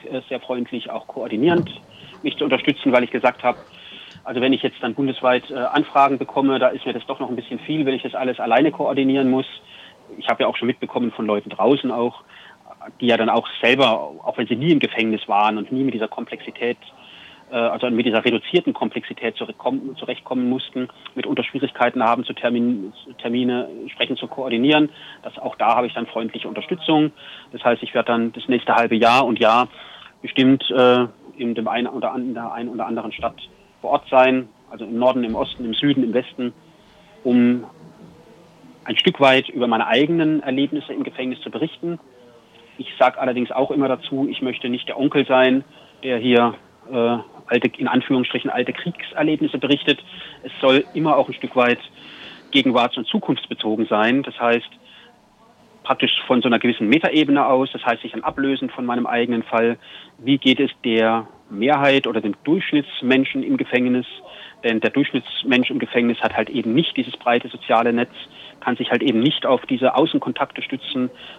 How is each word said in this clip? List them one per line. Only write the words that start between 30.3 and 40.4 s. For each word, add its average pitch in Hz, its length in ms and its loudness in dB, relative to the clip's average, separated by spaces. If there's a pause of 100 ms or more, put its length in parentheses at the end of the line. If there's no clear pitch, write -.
äh, 123 360 6 (300)
in 120 180 -4
dem 110 120 -4
einen 123 220 -2
oder 120 240 -4
an, 127 160 -6
in 120 60 -6
der 117 180 -8
einen 117 160 -8
oder 107 180 -6
anderen 110 260 -6
Stadt - 360 -8 (320)
vor - 100 -6
Ort - 180 0
sein, 131 400 4 (220)
also 113 140 -12
im 117 140 -6
Norden, 127 260 2
im 110 100 -4
Osten, 127 300 -6
im 113 100 -6
Süden, 135 300 2
im 113 100 -2
Westen, 123 380 -4 (720)
um 123 400 4 (1200)
ein - 120 -4
Stück - 240 2
weit 131 280 6
über 120 180 0
meine 113 200 2
eigenen 156 560 2